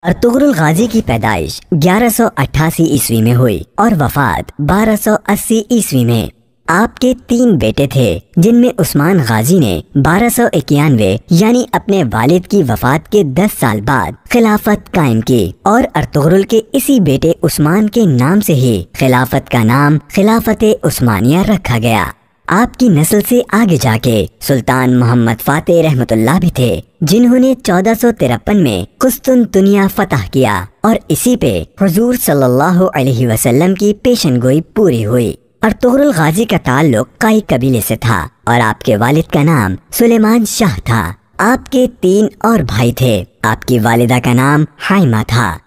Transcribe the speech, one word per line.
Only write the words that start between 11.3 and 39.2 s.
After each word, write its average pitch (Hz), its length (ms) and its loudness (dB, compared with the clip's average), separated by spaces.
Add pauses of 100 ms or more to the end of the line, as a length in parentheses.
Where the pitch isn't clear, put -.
यानी 220 420 2
अपने 185 340 0
वालिद 127 380 0
की 202 160 0
वफात 127 460 -2
के 208 140 0 (120)
दस 196 180 0
साल 107 300 -2
बाद 110 340 -2 (160)
खिलाफत 214 520 0 (100)
कायम 127 260 0
की 110 340 0 (120)
और 233 180 2 (120)
अर्तुगरुल 156 480 0
के 220 180 0 (120)
इसी 269 280 0
बेटे 151 400 0
उस्मान 170 460 0
के 226 180 0
नाम 147 340 2
से 185 140 0
ही 123 220 0 (200)
खिलाफत 131 560 0
का 120 120 0
नाम 143 340 2 (160)
खिलाफत 220 500 0 (200)
उस्मानिया 127 600 0
रखा 190 340 -2
गया। 107 340 -2 (360)
आपकी 247 400 0
नस्ल 165 320 2
से 240 200 0 (140)
आगे 196 240 2
जाके 113 380 0 (240)
सुल्तान 127 560 0
मोहम्मद 117 400 2
फातेह 160 460 0
रहमतुल्लाह 123 580 0
भी 175 180 -2
थे, 117 240 -2 (220)
जिन्होंने 247 520 2
चौदह 190 380 0
सौ 240 180 0
तिरपन 135 440 -2
में 110 300 0 (140)
कुस्तुनतुनिया 202 880 2
फतह 151 380 -4
किया 104 380 -2 (180)
और 220 140 2 (120)
इसी 240 260 0
पे 127 180 -2 (260)
हुजूर 208 360 0
सल्लल्लाहु 147 680 0
अलैहि 131 400 -2
वसल्लम 123 480 0
की 202 180 0 (120)
पेशनगोई 143 560 2 (160)
पूरी 151 260 0
हुई। 110 300 0 (300)
अर्तुगरुल 254 500 0
गाजी 160 320 0
का 170 160 -2
ताल्लुक 135 480 0 (120)
काई 214 200 2 (100)
कबीले 127 300 0
से 107 180 -4
था 110 240 -2 (260)
और 120 120 2
आपके 110 360 -2
वालिद 135 300 0